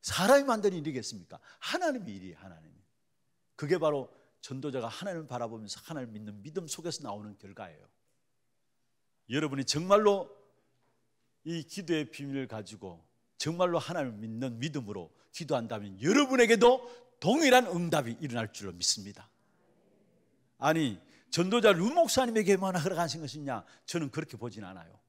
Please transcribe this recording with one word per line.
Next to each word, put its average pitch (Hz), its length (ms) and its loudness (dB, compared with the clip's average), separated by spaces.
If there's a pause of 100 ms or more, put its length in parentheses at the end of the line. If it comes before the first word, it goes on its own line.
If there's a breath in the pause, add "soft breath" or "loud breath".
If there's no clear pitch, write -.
사람이 254 420 6
만든 214 300 2
일이겠습니까? 127 640 -8 (180 soft breath)
하나님의 254 580 -4
일이에요, 92 220 -14
하나님. 80 340 -20 (840)
그게 160 240 0
바로 147 340 0 (280 soft breath)
전도자가 131 460 -6
하나님을 170 400 -8
바라보면서 117 560 -8
하나님을 127 300 -10
믿는 107 300 -14
믿음 160 240 -8
속에서 160 340 -8
나오는 104 360 -12
결과예요. 98 500 -18 (1400)
여러분이 139 360 -2
정말로 202 640 2 (1120)
이 165 200 -6
기도의 160 480 -2
비밀을 139 360 -6
가지고 98 560 -12 (340)
정말로 170 420 0
하나님을 139 380 -6
믿는 113 420 -6
믿음으로 110 520 -6 (200 soft breath)
기도한다면 110 680 -6
여러분에게도 240 1080 6 (100)
동일한 254 460 6
응답이 156 520 -2
일어날 120 320 -4
줄로 98 220 -10
믿습니다. 95 560 -4 (1300)
아니, 139 420 0 (300 soft breath)
전도자 202 420 6
루 185 200 4
목사님에게만 220 840 2
허락하신 165 460 -2
것이냐? 139 420 -8 (220 soft breath)
저는 160 240 -4
그렇게 - 260 -8
보진 104 300 -10
않아요. 90 440 -18